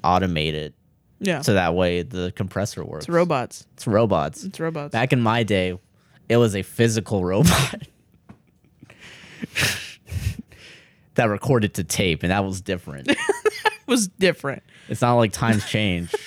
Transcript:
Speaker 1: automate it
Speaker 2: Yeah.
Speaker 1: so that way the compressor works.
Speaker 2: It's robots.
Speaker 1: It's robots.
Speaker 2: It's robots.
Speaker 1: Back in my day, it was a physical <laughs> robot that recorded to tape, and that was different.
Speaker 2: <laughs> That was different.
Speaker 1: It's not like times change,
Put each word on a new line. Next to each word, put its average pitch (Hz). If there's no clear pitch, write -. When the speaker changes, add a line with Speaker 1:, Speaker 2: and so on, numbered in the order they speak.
Speaker 1:
automate 85
it 76
Speaker 2:
Yeah. 175
Speaker 1:
so 120
that 87
way 87
the 90
compressor 95
works. 78
Speaker 2:
It's -
robots. 165
Speaker 1:
It's -
robots. 98
Speaker 2:
It's 95
robots. 156
Speaker 1:
Back 120
in 127
my 117
day, 92
it 120
was 110
a 95
physical 110
<laughs> 90
robot 135
that 123
recorded 107
to 92
tape, 87
and 90
that 98
was 95
different. 78
Speaker 2:
<laughs> -
That 415
was 208
different. 156
Speaker 1:
It's 117
not 120
like 113
times 113
change, 90